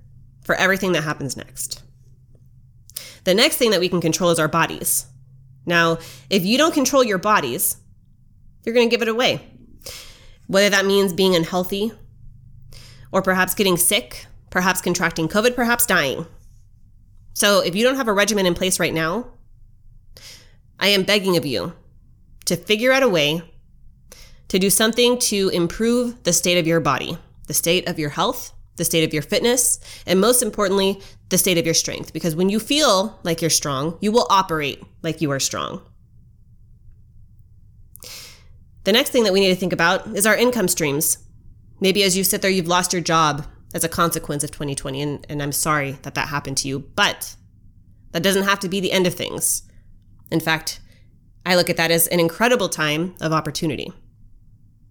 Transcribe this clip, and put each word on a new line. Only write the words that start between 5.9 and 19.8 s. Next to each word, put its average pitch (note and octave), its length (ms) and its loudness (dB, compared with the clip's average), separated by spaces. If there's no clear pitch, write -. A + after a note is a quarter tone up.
if F#3 160 0
you A3+ 120 2
don't D#4+ 160 4
control C4+ 300 2
your G3+ 140 0
bodies, F3 600 0
you're A3+ 120 -2
gonna A#3+ 120 4
give A3+ 140 2
it A3+ 60 0
away. A3 400 0
Whether G3 220 4
that G3 160 2
means G3 280 2
being F#3 220 2
unhealthy, F#3 560 -2
or F#3 100 0
perhaps F#3 340 0
getting F#3 220 2
sick, - 500 -2
perhaps F3+ 320 0
contracting E3+ 460 -2
covid, A3+ 280 2
perhaps A#3+ 300 0
dying. E3 420 0
So G3+ 280 2
if F3+ 140 -2
you G#3+ 80 0
don't C4 120 2
have C4 120 -4
a G#3+ 60 0
regimen G3+ 320 2
in F3 80 2
place F#3 260 -2
right D#3 140 0
now, E3 340 -2